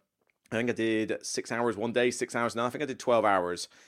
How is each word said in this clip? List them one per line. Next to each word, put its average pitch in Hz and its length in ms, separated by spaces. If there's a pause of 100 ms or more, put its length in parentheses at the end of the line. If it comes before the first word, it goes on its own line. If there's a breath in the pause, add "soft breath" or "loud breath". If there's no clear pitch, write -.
(500)
I - 60
think 120 140
I - 20
did 110 500
six - 300
hours 117 240
one 113 160
day, 123 180
six - 240
hours 117 200
another. 117 120
I 123 40
think 139 120
I 147 40
did 131 120
twelve 117 260
hours 87 440 (200 soft breath)